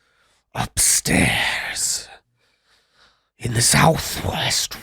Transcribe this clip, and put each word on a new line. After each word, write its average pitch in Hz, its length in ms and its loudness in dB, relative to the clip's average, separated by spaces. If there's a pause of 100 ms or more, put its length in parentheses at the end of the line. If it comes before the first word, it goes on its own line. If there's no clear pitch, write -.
(560)
Upstairs. - 1500 0 (1300)
In 120 160 -4
the 113 80 0
southwest - 1200 0